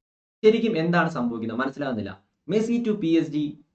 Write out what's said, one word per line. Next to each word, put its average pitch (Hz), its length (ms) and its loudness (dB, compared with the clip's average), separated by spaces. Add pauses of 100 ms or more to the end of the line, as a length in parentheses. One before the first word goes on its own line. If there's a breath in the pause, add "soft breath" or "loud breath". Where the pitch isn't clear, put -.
(460)
ശരിക്കും 220 320 4
എന്താണ് 170 320 2
സംഭവിക്കുന്നത് 113 500 -4
മനസ്സിലാകുന്നില്ല. 131 600 -6 (300)
മെസ്സി 233 380 0
to 214 80 0
പി 165 120 -4
എസ് 160 240 2
ജി 147 260 -4 (180)